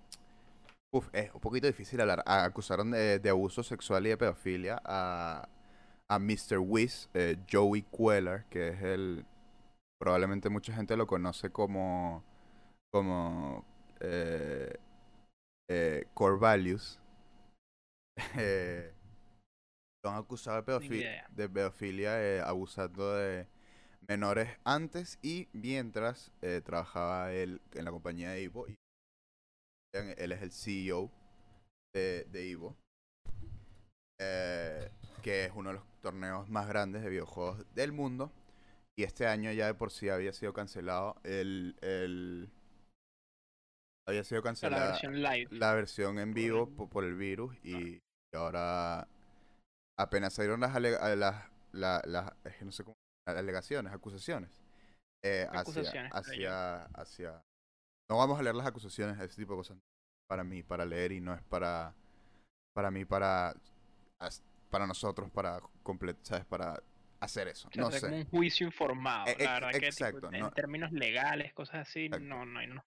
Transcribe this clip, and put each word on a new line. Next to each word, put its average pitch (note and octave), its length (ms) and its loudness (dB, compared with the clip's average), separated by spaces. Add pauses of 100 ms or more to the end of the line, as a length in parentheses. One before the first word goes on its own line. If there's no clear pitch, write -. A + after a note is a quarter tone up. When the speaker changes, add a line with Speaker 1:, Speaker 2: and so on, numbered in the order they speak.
(920)
Speaker 1:
uf, C3 220 2
es G#2 220 0
un - 60 -12
poquito B2 260 2
difícil A#2+ 340 0
hablar. F#2+ 260 6
A-, F#2+ 180 8
acusaron G2 460 2
de, G#2+ 280 6
de G2+ 120 6
abuso F#2+ 320 4
sexual G2+ 440 2
y A2 40 6
de A2 60 6
pedofilia G2 680 0
a, F2 640 -2 (600)
a G#2 100 4
mister G2+ 400 2
Whiz, A2 560 4
eh, E2+ 220 6 (140)
Joey G2+ 320 8
Queller, G2+ 680 4
que E2+ 180 0
es F2+ 140 -4
el, F#2+ 440 0 (760)
probablemente F#2 500 4
mucha G#2 240 -2
gente A2 220 2
lo A2+ 100 4
conoce F2+ 440 0
como, F#2 760 0 (680)
como, E2+ 720 0 (360)
eh, D#2+ 720 -2 (960)
eh, E2 440 2
Core G2 240 8
Values. G2+ 640 6 (1160)
<laughs> - 220 -6
Eh, F2+ 540 0 (1120)
lo G2+ 80 0
han G2+ 60 -2
acusado A2 400 -4
de A2 60 0 (160)
Speaker 2:
Ni C#3 100 -4
Speaker 1:
pedofi-, - 0 -
Speaker 2:
idea. A#2 400 -4
Speaker 1:
de G#2 200 -4
pedofilia, G2 720 0
eh, G2 180 4
abusando F#2 720 -2
de F#2+ 320 -2 (640)
menores G#2 400 2 (160)
antes D#3+ 580 -2
y E3+ 300 -4
mientras, A#2 800 -4 (100)
eh, F2+ 220 -2
trabajaba F2 680 -2
él F#2 280 -4 (140)
en D#2+ 100 -6
la E2+ 80 -4
compañía E2+ 380 -6
de F#2+ 140 -6
Evo. A#2 240 -10
Y G#2 80 -12 (1160)
él F#2+ 400 -6
es F#2+ 100 -6
el F2+ 100 -8
C G2 340 -4
E F#2+ 60 0
O F#2 180 -2 (840)
de, F#2 360 0
de F#2 220 -6
Evo, F2 240 -10 (1400)
eh, F2+ 720 -4 (320)
que G2 240 0
es F2+ 80 -6
uno G2 160 -8
de F#2+ 60 -6
los G2 80 -14 (160)
torneos F#2+ 480 -6
más G#2 200 -2
grandes G#2 340 0
de G#2 80 -4
videojuegos F2+ 540 -4 (100)
del C#3+ 180 0
mundo. C#3 400 -4 (640)
Y G#2 80 2
este A#2 220 -2
año G#2+ 260 2
ya G#2+ 140 2
de G#2+ 80 0
por G#2+ 180 -4
sí - 160 -4
había F#2+ 240 0
sido G2+ 200 -6
cancelado F#2+ 720 -4
el... F#2+ 580 -2
el... F2+ 680 -4 (1600)
había G2+ 180 -2
sido A2+ 180 -2 (140)
Speaker 2:
O - 40 -12
sea, D#3+ 100 0
la C#3 80 2
Speaker 1:
cancelada - 20 2
Speaker 2:
versión C#3 420 0
live. B2 280 0
Speaker 1:
la A2 240 4
versión G#2 440 0
en G#2+ 160 -2
Speaker 2:
Por - 0 -
Speaker 1:
vivo A2+ 340 4
Speaker 2:
el C#3 80 -14
Speaker 1:
po-, G#2+ 120 -8
por G2 160 0
el F2+ 100 -2
virus G2 480 -4
y, F2+ 100 -8
Speaker 2:
Ah. F2 160 -4 (440)
Speaker 1:
y E2 40 -6
ahora E2+ 720 0 (880)
apenas G2 360 0
salieron G#2+ 260 2
las B2+ 140 2
ale-, A#2+ 220 4
a G#2 200 2
las, G2+ 280 2 (280)
la-, F#2 340 2
las, F2 260 -2 (120)
es - 120 -12
que - 80 -14
no G2 80 -10
sé G2+ 120 -10
cómo, A2 120 -20 (300)
alegaciones, F#2+ 680 -2
acusaciones, G2 580 -8 (760)
eh, F#2+ 280 2
hacia, F#2 400 -2
Speaker 2:
Acusaciones, B2+ 300 -8
creo - 180 -10
yo. F#2 100 -2
Speaker 1:
hacia, F2+ 360 -4
hacia, E2 560 -12 (680)
no A2 80 4
vamos C#3 200 6
a C#3+ 40 0
leer A#2 140 2
las B2+ 100 -2
acusaciones, G#2 540 -4
ese F#2 160 -10
tipo G2+ 180 -8
de F#2 40 -6
cosas, F#2 200 -12 (500)
para F#2 160 -2
mí, F2+ 180 -8
para F2 240 -2
leer F2 260 0
y F#2 80 -6
no F2+ 140 -4
es F2 80 -12
para, F2 520 -2 (800)
para G2+ 160 0
mí, F#2+ 140 -4
para F#2 500 2 (680)
as-, - 220 -10 (280)
para G2 160 0
nosotros, F#2+ 440 -4
para F2+ 300 -2 (240)
comple-, F2+ 380 -4
¿sabes? F2+ 240 -4
Para E2 360 -4 (380)
hacer G#2 280 -4
eso, - 220 -12
Speaker 2:
O - 20 -16
sea, - 100 0
Speaker 1:
no A#2 80 2
Speaker 2:
hacer C3+ 100 0
Speaker 1:
sé. - 20 -4
Speaker 2:
como D3 140 -2
un D#3 100 -4
juicio E3+ 400 4
informado, C3 640 0
Speaker 1:
Eh, A#2+ 80 4
Speaker 2:
la C3+ 160 4
Speaker 1:
ex-, - 0 -
Speaker 2:
verdad B2+ 220 0
que, C#3+ 160 2
tipo, A#2+ 260 -2
Speaker 1:
exacto, - 0 -
Speaker 2:
en, F2 160 -8
en G#2 160 -2
Speaker 1:
no. - 20 -18
Speaker 2:
términos D3+ 400 -2
legales, C#3+ 600 0
cosas D3+ 340 -10
así, D#3+ 220 -6
Speaker 1:
Exacto. D3 160 -6
Speaker 2:
no, B2+ 200 -8
no, A#2+ 120 -10
ahí A#2+ 80 -6
no B2+ 100 -12
nos C3+ 100 -14